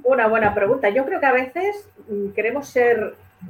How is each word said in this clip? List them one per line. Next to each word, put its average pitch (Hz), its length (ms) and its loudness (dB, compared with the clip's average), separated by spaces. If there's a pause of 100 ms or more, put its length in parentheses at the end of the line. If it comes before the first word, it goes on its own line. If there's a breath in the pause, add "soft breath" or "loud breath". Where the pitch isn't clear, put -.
una, 254 140 2
una 226 120 4
buena 214 260 2
pregunta. 202 340 0
Yo 254 160 0
creo 359 160 -4
que 277 60 2
a 262 60 4
veces, 359 560 -4 (200)
mm, 202 220 -6
queremos 247 380 -4
ser, 233 460 2 (360)